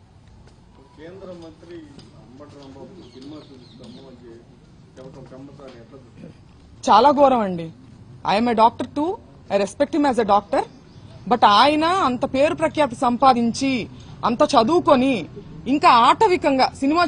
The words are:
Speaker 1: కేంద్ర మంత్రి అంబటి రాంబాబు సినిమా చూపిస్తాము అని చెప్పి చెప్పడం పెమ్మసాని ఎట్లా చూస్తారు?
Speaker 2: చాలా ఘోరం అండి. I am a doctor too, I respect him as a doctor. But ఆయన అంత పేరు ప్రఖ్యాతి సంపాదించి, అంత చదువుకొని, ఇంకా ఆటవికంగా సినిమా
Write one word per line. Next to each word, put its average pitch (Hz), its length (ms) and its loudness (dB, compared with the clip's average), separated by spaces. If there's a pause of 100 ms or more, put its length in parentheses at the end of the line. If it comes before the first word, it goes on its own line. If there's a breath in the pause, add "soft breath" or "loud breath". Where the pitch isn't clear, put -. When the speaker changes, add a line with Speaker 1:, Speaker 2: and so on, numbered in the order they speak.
(1000)
Speaker 1:
కేంద్ర 185 280 -20
మంత్రి 170 500 -20
అంబటి 147 840 -20
రాంబాబు 135 600 -20
సినిమా 147 160 -18
చూపిస్తాము 127 720 -20
అని 120 200 -20
చెప్పి - 680 -20
చెప్పడం 131 340 -20
పెమ్మసాని 135 480 -20
ఎట్లా 117 180 -20
చూస్తారు? - 920 -12
Speaker 2:
చాలా 226 200 6
ఘోరం 269 300 2
అండి. 170 320 -8 (640)
I 214 80 0
am 247 60 -2
a 233 100 -2
doctor 233 300 0 (100)
too, 311 120 -4 (420)
I 202 120 0
respect 294 340 -4
him 294 140 0
as 214 80 -6
a 214 60 -2
doctor. 208 380 0 (640)
But 240 160 2
ఆయన 269 400 4
అంత 311 500 -2
పేరు 294 200 2
ప్రఖ్యాతి 311 420 -2
సంపాదించి, 247 920 0 (360 loud breath)
అంత 220 180 0
చదువుకొని, 269 840 2 (400)
ఇంకా 294 220 0
ఆటవికంగా 277 920 2
సినిమా 330 300 0